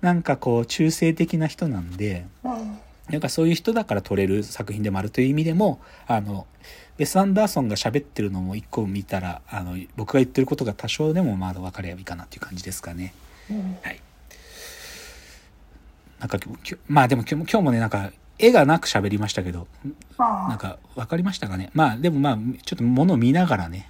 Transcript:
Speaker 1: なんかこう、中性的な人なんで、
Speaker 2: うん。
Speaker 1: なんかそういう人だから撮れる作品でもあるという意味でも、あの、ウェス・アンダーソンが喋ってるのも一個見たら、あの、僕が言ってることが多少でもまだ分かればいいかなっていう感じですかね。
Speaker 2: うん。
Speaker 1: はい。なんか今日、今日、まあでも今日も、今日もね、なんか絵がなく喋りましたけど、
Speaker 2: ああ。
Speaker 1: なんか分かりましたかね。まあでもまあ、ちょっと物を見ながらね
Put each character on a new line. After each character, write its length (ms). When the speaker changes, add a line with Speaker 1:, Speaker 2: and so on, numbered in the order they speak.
Speaker 1:
な 120
ん 100
か 140
こ 240
う、 60
中 240
性 240
的 240
な 80
人 220
な 120
ん 120
で、 340
Speaker 2:
う 60
ん。 280
Speaker 1:
な 100
ん 20
か 80
そ 160
う 40
い 40
う 20
人 180
だ 120
か 100
ら 80
撮 120
れ 120
る 180
作 280
品 100
で 80
も 80
あ 40
る 80
と 100
い 40
う 40
意 60
味 100
で 100
も、 260
あ 140
の、 260
ウ 40
ェ 40
ス・ 120
ア 60
ン 100
ダ 100
ー 40
ソ 140
ン 60
が 80
喋 260
っ 20
て 180
る 80
の 100
も 140
一 160
個 160
見 160
た 180
ら、 280
あ 140
の、 140
僕 160
が 80
言 60
っ 40
て 100
る 60
こ 100
と 80
が 100
多 120
少 260
で 100
も 140
ま 160
だ 80
分 100
か 120
れ 120
ば 40
い 40
い 20
か 100
な 100
っ 40
て 80
い 20
う 40
感 140
じ 60
で 100
す 100
か 120
ね。 200
Speaker 2:
う 40
ん。 280
Speaker 1:
は 80
い。 100
な 60
ん 20
か 100
今 240
日、 100
今 60
日、 80
ま 160
あ 60
で 80
も 60
今 80
日 60
も、 40
今 100
日 40
も 80
ね、 80
な 60
ん 40
か 220
絵 140
が 140
な 120
く 100
喋 200
り 100
ま 100
し 40
た 100
け 80
ど、 160
Speaker 2:
あ 280
あ。 40
Speaker 1:
な 60
ん 20
か 200
分 120
か 100
り 60
ま 100
し 60
た 100
か 80
ね。 160
ま 220
あ 20
で 140
も 100
ま 120
あ、 60
ち 100
ょ 20
っ 0
と 80
物 300
を 20
見 160
な 140
が 100
ら 120
ね 220